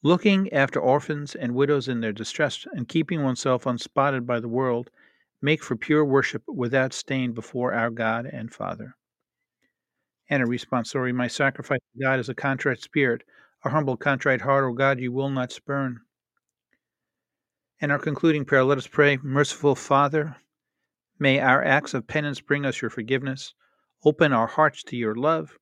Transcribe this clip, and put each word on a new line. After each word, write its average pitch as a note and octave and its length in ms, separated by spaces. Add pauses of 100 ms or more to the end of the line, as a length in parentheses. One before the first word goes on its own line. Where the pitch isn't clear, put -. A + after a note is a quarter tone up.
"Looking F#3+ 500
after C#3 280
orphans D3 560
and B2 180
widows C#3 340
in A#2+ 120
their A2 120
distress, A2+ 600
and C3 160
keeping D#3+ 340
oneself B2+ 420
unspotted C3 640
by A#2+ 140
the A#2 80
world, A#2+ 420 (520)
make D3+ 200
for B2 140
pure D3+ 260
worship C#3 460
without C3 460
stain B2+ 380
before A#2+ 420
our A#2 160
God A2+ 340
and A#2 280
Father." G#2 440 (1300)
And C#3 120
a A#2+ 40
responsorial, B2 680
"My B2 140
sacrifice C#3 500 (140)
to A#2 80
God C3+ 180
is B2 120
a A#2+ 40
contrite C3+ 460
spirit, B2+ 420 (400)
a - 60
humble, C3+ 300
contrite C3+ 420
heart, C#3 240
O B2+ 80
God, C3+ 260
you B2 140
will C3+ 160
not B2+ 240
spurn." C3+ 480 (1800)
And D3 100
our C#3+ 60
concluding D3+ 480
prayer, C3 180
let C3+ 140
us B2+ 80
pray. C#3+ 320
Merciful C#3 560
Father, C#3+ 640 (840)
may C#3 200
our C3 240
acts D3 300
of B2 140
penance D3 340
bring C#3+ 240
us C3 160
your A2+ 100
forgiveness, C3 640 (500)
open D3+ 280
our A2+ 140
hearts - 380
to - 120
your A2 180
love D#3 480